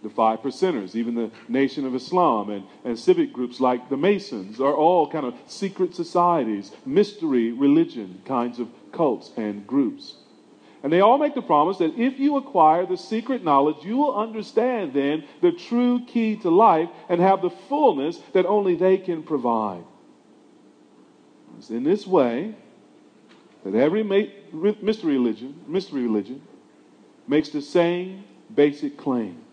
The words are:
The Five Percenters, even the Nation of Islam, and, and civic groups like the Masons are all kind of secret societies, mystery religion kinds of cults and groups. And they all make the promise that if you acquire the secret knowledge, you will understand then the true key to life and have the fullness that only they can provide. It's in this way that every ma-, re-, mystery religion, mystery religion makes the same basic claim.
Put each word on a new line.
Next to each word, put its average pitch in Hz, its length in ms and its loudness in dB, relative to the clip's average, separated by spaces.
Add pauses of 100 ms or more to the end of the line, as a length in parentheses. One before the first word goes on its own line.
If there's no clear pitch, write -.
The 107 80 -10
Five 113 300 2
Percenters, 131 560 -2
even 117 180 -4
the 113 160 -4 (180)
Nation 135 380 0
of 127 80 -6
Islam, 127 560 0
and, 101 140 -10 (200)
and 120 140 -6
civic 170 340 2
groups 123 280 -6
like 123 280 0
the 135 80 -4
Masons 127 640 -2
are 139 140 2
all 156 340 4
kind 151 160 -6
of 120 100 -6 (120)
secret 190 480 -4
societies, 165 800 0 (120)
mystery 135 680 0
religion 131 720 0
kinds 120 340 -4
of 117 100 -6 (220)
cults 135 460 -2
and 104 300 -6
groups. 113 500 -4 (680)
And 143 100 -2
they 175 80 4
all 226 180 6
make 294 180 0
the 247 60 -6
promise 165 360 2
that 160 180 0
if 254 220 0
you 285 180 2
acquire 170 480 4
the 180 120 -4
secret 226 480 -6
knowledge, 147 400 2
you 208 120 -4
will 277 200 0
understand 220 760 -4
then 143 300 0 (180)
the 175 120 4
true 247 540 0
key 220 320 0
to 185 120 -2
life 190 380 6 (200)
and 175 120 0
have 190 200 4
the 180 100 -2 (180)
fullness 175 500 0 (140)
that 190 140 2
only 202 280 0
they 185 220 2
can 175 260 -6
provide. 117 640 -2 (1700)
It's - 120 -18
in 117 140 -6
this 202 200 0
way 175 520 0 (1080)
that 95 120 -4
every 160 260 2
ma-, 202 300 0 (180)
re-, 196 320 -2
mystery 202 300 -2
religion, 127 560 -2
mystery 147 340 -4
religion 113 400 -4 (880)
makes 151 220 0
the 143 120 -6
same 180 600 -2 (280)
basic 143 460 0
claim. 110 400 -4 (140)